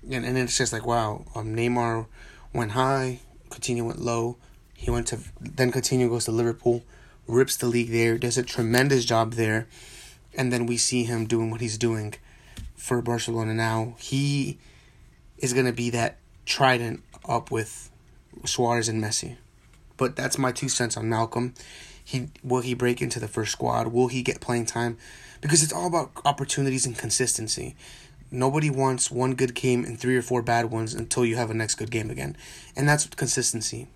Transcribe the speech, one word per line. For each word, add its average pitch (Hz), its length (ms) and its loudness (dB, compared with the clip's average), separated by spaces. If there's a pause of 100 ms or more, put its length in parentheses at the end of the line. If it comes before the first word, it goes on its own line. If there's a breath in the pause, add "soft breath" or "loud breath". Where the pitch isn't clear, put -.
(100)
And, 123 140 -4
and 123 120 0
it's 123 220 0
just 123 140 2
like, 113 140 -4
wow, 117 380 0 (100)
um, 110 220 -6
Neymar 117 500 0 (460 loud breath)
went 113 200 -2
high, 131 480 2 (300)
Coutinho 120 360 -4
went 117 140 -6
low. 117 360 -2 (380 soft breath)
He - 160 -4
went 120 180 0
to, - 100 -6 (220)
then 120 320 0
Coutinho 127 360 2
goes 117 180 0
to 117 40 -2
Liverpool, 117 540 2 (420 loud breath)
rips 127 300 4
the 123 100 0
league 117 240 2
there, 117 280 4
does 120 200 0
a 123 40 2
tremendous 123 600 2
job 113 280 2
there. 113 340 2 (720 loud breath)
And 127 160 0
then 120 140 0
we 120 100 0
see 123 280 2
him 113 220 0
doing 113 240 2
what 113 120 -6
he's 110 160 -4
doing 110 360 0 (640 loud breath)
for 123 260 -2
Barcelona 117 520 -2
now. 113 440 0
He 139 600 -2 (800 soft breath)
is 127 140 0
gonna 127 200 4
be 120 180 -2
that 117 280 0 (260)
trident 120 580 2 (260)
up 120 220 -2
with - 400 -6 (540)
Suarez 117 440 0
and 110 140 -2
Messi. 113 340 -4 (600)
But 131 180 0
that's - 240 -4
my 127 140 0
two 131 160 -4
cents 120 280 0
on 110 100 -4
Malcom. 113 520 -2 (460 loud breath)
He, 131 240 -6 (160)
will 127 160 2
he 123 140 -2
break 123 280 2
into 123 160 -4
the 113 80 -6
first 110 260 -4
squad? 120 360 0
Will 120 200 4
he 123 140 -2
get 123 180 -2
playing 120 260 -2
time? 117 300 -2 (460 loud breath)
Because 151 200 4
it's 156 100 0
all 175 140 -2
about 165 260 0 (120)
opportunities 139 600 0
and 120 100 -6
consistency. 117 800 -2 (540 loud breath)
Nobody 139 400 2
wants 131 400 2
one 127 240 0
good 123 200 0
game 123 300 2
and 113 160 -8
three 127 160 2
or 120 60 2
four 120 180 0
bad 117 300 2
ones 113 240 -2
until 113 320 0
you 113 100 2
have 117 140 -2
a 110 40 -4
next 110 200 -2
good 110 160 -6
game 110 200 -2
again. 135 260 -6 (380 loud breath)
And 143 140 2
that's 147 180 4
consistency. 120 880 -2